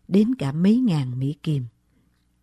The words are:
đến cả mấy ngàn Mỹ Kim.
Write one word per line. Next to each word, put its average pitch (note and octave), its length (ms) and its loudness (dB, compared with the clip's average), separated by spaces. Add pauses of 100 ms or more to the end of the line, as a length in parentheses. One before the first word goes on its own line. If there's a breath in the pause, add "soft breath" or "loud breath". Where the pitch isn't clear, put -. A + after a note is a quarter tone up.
đến G#3+ 260 2
cả C#3 180 -6
mấy F#3 240 2
ngàn D3+ 420 -2
Mỹ C3+ 240 -4
Kim. C#3+ 220 -4 (800)